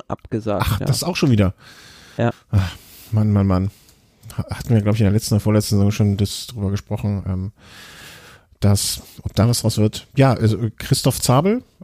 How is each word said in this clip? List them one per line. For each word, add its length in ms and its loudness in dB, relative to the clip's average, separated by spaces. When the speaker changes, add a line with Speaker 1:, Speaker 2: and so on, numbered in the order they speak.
Speaker 1:
abgesagt, 580 -4
Speaker 2:
Ach, 160 -2
Speaker 1:
ja. 60 -4
Speaker 2:
das 160 -2
auch 140 -6
schon 160 2
wieder? 220 2
Speaker 1:
Ja. 140 0
Speaker 2:
Ach, 260 0
Mann, 220 2
Mann, 160 2
Mann. 220 0
Ha-, 80 -8
hatten 160 -6
wir, 80 4
glaub 140 0
ich, 60 0
in 60 4
der 60 4
letzten 220 0
oder 60 2
vorletzten 360 2
Saison 140 2
schon 260 0
das, 300 -4
drüber 240 -6
gesprochen, 560 -6
ähm, 260 -6
dass, 420 0
ob 100 -8
da 140 4
was 140 0
draus 160 -2
wird. 280 -2
Ja, 160 6
also, 260 0
äh, 120 -4
Christoph 500 -2
Zabel, 440 2